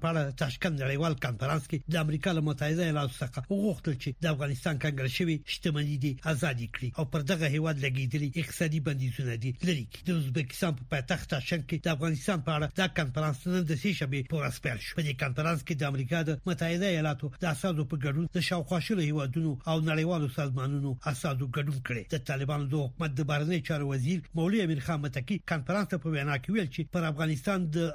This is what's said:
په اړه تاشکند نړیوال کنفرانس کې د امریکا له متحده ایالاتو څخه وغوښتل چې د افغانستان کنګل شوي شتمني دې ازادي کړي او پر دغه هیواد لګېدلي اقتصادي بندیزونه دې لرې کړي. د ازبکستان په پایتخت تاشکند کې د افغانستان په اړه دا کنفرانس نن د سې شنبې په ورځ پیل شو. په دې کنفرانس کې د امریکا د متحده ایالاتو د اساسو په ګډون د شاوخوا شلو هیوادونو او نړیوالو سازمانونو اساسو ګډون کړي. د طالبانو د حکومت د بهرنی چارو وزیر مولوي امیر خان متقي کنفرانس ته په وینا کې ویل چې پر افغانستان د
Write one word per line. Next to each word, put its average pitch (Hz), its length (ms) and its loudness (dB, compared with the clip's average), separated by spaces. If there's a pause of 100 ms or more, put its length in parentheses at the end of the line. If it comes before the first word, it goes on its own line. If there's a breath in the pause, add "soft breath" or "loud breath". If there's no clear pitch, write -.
په 165 80 2
اړه 143 320 0
تاشکند 151 400 0
نړیوال 139 320 2 (100)
کنفرانس 135 460 0
کې 156 80 0 (160)
د - 80 4
امریکا 151 340 2
له 156 100 2
متحده 151 380 2
ایالاتو 147 320 0
څخه 135 320 -6
وغوښتل 196 540 0
چې 143 80 -2 (140)
د - 60 4
افغانستان 143 540 0
کنګل 135 320 0
شوي 165 200 2 (180)
شتمني 147 500 0
دې 143 80 2 (200)
ازادي 127 440 0
کړي 127 120 -2 (100)
او 160 60 2 (100)
پر 147 160 0
دغه 160 240 2
هیواد 156 300 2
لګېدلي 139 440 0 (160)
اقتصادي 160 420 0
بندیزونه 131 560 0
دې 127 100 0 (160)
لرې 143 240 0
کړي. - 140 -14
د 180 40 0 (100)
ازبکستان 135 580 0
په 127 60 -10 (100)
پایتخت 143 400 -2
تاشکند 143 320 -2
کې 170 180 -2
د 175 120 2
افغانستان 156 500 0
په 165 100 0
اړه 151 100 0 (140)
دا 185 60 6 (140)
کنفرانس 151 460 0
نن 180 200 2
د 156 160 2
سې 208 160 2
شنبې 135 320 -2
په 160 100 0
ورځ 135 160 -2 (120)
پیل 117 160 -2
شو. - 140 -6
په 170 100 2
دې 139 60 0 (100)
کنفرانس 151 420 2
کې 170 160 -2
د - 100 0
امریکا 135 380 0
د 143 100 0 (120)
متحده 175 420 2
ایالاتو 151 380 0 (100)
د - 100 -2
اساسو 156 400 0
په 160 40 -2 (100)
ګډون 147 180 0 (140)
د 165 100 0
شاوخوا 175 400 0
شلو 185 200 2
هیوادونو 151 440 0 (180)
او 160 60 4 (140)
نړیوالو 156 480 2
سازمانونو 139 580 0 (160)
اساسو 131 440 -2
ګډون 147 220 0 (100)
کړي. 117 140 -4 (140)
د 135 160 -4
طالبانو 139 400 -2
د - 20 0 (120)
حکومت 143 340 -2
د 147 140 0
بهرنی 151 360 2
چارو 143 240 0
وزیر 139 240 2 (160)
مولوي 185 300 4
امیر 156 240 2
خان 147 180 0
متقي 139 340 -2 (140)
کنفرانس 180 400 0
ته 160 120 -2
په 156 100 0
وینا 143 220 2
کې 131 120 -6
ویل 202 200 2
چې - 240 -4
پر 170 120 2
افغانستان 156 560 0 (120)
د 165 200 2